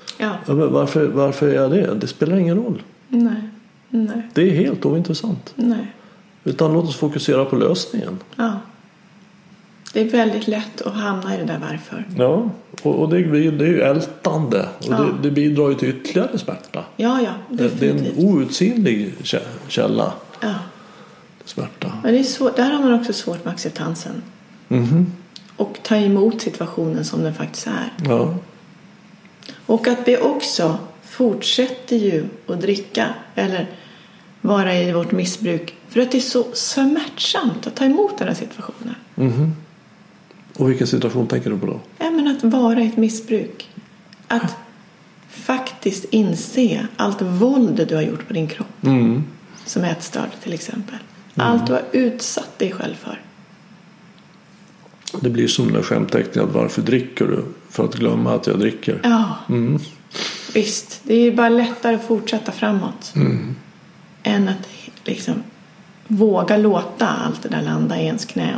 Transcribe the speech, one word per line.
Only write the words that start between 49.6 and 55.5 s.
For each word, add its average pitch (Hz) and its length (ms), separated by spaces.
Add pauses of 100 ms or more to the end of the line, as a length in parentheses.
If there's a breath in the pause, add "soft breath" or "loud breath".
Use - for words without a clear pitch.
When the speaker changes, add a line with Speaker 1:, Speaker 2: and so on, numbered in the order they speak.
Speaker 1:
som - 180
ätstörd - 460 (140)
till 170 100
exempel. - 420 (400)
Speaker 2:
Mm. 117 120
Speaker 1:
Allt 120 200
du - 60
har - 80 (100)
utsatt - 680
dig 190 120
själv - 240
för. - 260 (2000)
Speaker 2:
Det 123 80
blir 117 180
som 117 260